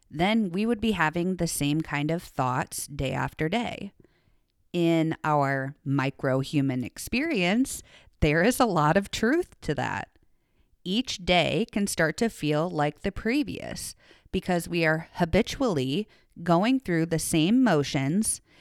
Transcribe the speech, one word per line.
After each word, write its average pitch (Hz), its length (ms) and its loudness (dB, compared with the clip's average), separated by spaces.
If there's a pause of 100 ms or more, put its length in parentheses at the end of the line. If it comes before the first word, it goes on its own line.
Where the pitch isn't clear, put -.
(100)
then 196 400 0
we 196 140 -2
would 226 160 -2
be 220 120 0
having 175 440 0
the 170 100 -2
same 147 360 0
kind 147 280 -4
of 170 120 -4
thoughts - 640 -4
day 143 260 -6
after 135 360 -4
day. 208 440 -6 (800)
In 165 520 2
our 139 500 0 (100)
micro-human 135 1000 0
experience, 233 1000 -2 (380)
there 160 220 4
is 240 160 2
a 262 80 4
lot 165 300 4
of 196 140 0
truth 311 500 0
to - 140 -2
that. 117 340 -6 (760)
Each 202 340 -4
day 170 520 2
can 202 160 -2
start 160 300 0
to 233 140 0
feel 151 400 -2
like 147 320 -2
the 196 100 -4
previous - 840 -4 (380)
because 180 360 -2
we 170 180 0
are 160 280 0
habitually 175 920 0 (340)
going 190 380 2
through 165 260 0
the 165 120 -2
same 180 440 2
motions 156 800 0 (200)